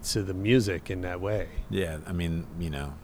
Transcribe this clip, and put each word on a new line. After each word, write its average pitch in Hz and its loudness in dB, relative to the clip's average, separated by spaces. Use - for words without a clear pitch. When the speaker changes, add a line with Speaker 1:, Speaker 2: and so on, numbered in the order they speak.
Speaker 1:
to 110 0
the 95 -2
music 98 4
in 92 -2
that 90 -2
way. 104 0
Speaker 2:
Yeah, 90 0
I 95 -6
mean, 82 0
you 85 -2
know 71 -4